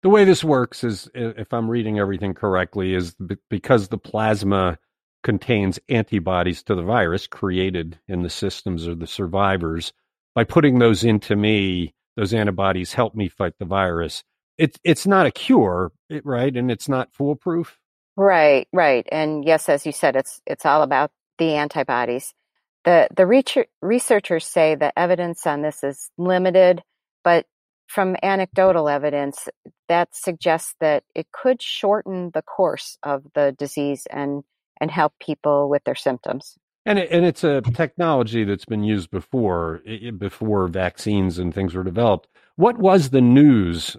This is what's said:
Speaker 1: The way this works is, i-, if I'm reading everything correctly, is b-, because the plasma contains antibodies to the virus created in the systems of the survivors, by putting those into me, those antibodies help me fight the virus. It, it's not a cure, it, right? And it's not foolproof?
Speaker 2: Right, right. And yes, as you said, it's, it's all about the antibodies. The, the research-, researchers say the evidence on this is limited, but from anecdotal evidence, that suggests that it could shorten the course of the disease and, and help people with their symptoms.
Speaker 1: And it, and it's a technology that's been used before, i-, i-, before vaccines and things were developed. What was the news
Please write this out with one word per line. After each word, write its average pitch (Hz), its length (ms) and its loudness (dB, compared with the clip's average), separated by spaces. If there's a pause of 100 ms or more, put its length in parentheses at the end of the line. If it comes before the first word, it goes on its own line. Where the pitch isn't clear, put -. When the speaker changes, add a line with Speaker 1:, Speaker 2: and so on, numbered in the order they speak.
Speaker 1:
The 190 80 4
way 208 140 8
this 185 200 4
works 131 400 0
is, 110 300 -6
i-, 113 240 -6
if 107 160 -10
I'm 113 160 -2
reading 110 280 -2
everything 98 360 -2
correctly, 92 600 -2
is 90 200 -4
b-, 95 220 -10 (120)
because 107 400 0
the 113 100 -6
plasma 98 800 -2 (440)
contains 101 560 -2 (100)
antibodies 92 760 -2
to 107 100 -2
the 87 80 -4
virus 95 440 0
created 92 800 -4
in 90 160 -4
the 87 80 -6
systems 90 560 -6
of 85 140 -8
the 82 60 -10
survivors, 90 880 -4 (400)
by 113 100 2
putting 143 340 4
those 113 260 4
into 110 300 2
me, 98 600 0 (220)
those 101 160 -4
antibodies 95 640 -2
help 117 200 -2
me 104 140 -4
fight 87 300 -6
the 98 60 -10
virus. 87 580 -4 (340)
It, 156 260 -2
it's 175 240 0
not 190 200 4
a 123 60 0
cure, 101 600 0 (160)
it, 151 160 -10
right? 131 320 -2
And 123 140 -2
it's 113 180 -6
not 131 240 -4
foolproof? 165 680 -4 (380)
Speaker 2:
Right, 160 560 4
right. 147 380 2
And 151 340 -4
yes, 156 240 2
as 143 160 0
you 151 80 -6
said, 135 240 0
it's, - 300 -4
it's - 180 -10
all 151 180 4
about 143 280 0 (280)
the 160 160 0
antibodies. 131 800 -4 (500)
The, 170 300 6
the 185 120 4
research-, 254 420 2 (140)
researchers 202 640 0
say 156 300 2
the 143 200 -2
evidence 175 500 -2
on 147 160 -2
this 151 200 -6
is 139 340 -8
limited, 180 680 4 (420)
but 170 220 4 (420)
from 185 340 -2
anecdotal 190 680 2
evidence, 143 600 -4 (400)
that 170 260 0
suggests 165 680 -4
that 151 220 0 (120)
it 160 180 -8
could 254 280 -2
shorten 190 720 -4
the 156 100 -4
course - 600 -4
of 143 220 -4 (100)
the 143 240 0
disease 143 520 -6
and, 143 340 -8 (360)
and 160 100 -4
help 151 300 0
people 143 480 -2
with 143 160 0
their 131 120 -4
symptoms. - 600 -6 (300)
Speaker 1:
And 208 120 2
it, 180 120 -2
and 175 160 4
it's - 180 -2
a 143 160 2
technology 120 840 0
that's 98 200 -4
been 104 200 -4
used 104 260 -2
before, 90 760 -2
i-, 107 200 -12
i-, 120 40 -10
before 101 580 -2
vaccines 92 720 -2
and 87 140 -4
things 92 220 -4
were 92 100 -6
developed. 95 440 0 (280)
What 233 220 2
was 185 320 4
the 135 100 4
news 120 800 6